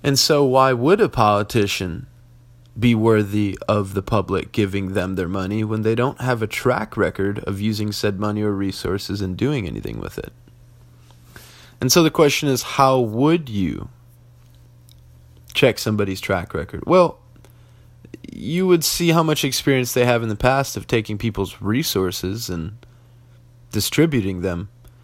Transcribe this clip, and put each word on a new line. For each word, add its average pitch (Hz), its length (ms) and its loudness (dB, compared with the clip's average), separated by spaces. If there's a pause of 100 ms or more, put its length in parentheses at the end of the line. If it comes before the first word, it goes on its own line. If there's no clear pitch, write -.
And 139 160 2
so 147 260 4
why 131 300 4
would 147 260 4
a 196 80 4
politician 104 1000 0 (680)
be 117 160 4
worthy 107 720 2
of 101 280 0
the 98 80 -2
public 95 500 -2
giving 98 400 -2
them 95 220 -2
their 90 140 -4
money 98 360 -4
when 107 160 -4
they 110 140 0
don't 123 260 -2
have 123 220 -2
a 110 40 -2
track 131 480 -2
record 101 500 -2
of 98 140 -6
using 104 320 -2
said 101 300 -4
money 104 220 -2
or 104 100 0
resources 98 720 -4
and 92 120 -4
doing 123 320 -2
anything 55 320 -8
with - 200 -10
it? - 160 -12 (1500)
And 131 120 2
so 170 100 8
the 160 80 4
question 151 380 4
is, 131 140 0
how 135 360 4
would 131 520 0
you 90 400 -4 (1600)
check 123 260 4
somebody's 104 420 -2
track 92 340 -4
record? - 320 -8
Well, 175 320 4 (1120)
you 175 340 -2
would 175 180 4
see - 260 0
how 165 120 4
much 156 220 0
experience 131 480 0
they 123 140 4
have 120 160 2
in 113 80 -4
the 104 60 -2
past 131 420 0
of 95 80 -10
taking 110 320 -2
people's 98 420 -4
resources 101 880 -2
and 87 300 -8 (920)
distributing 104 680 0
them, 90 300 -4 (340)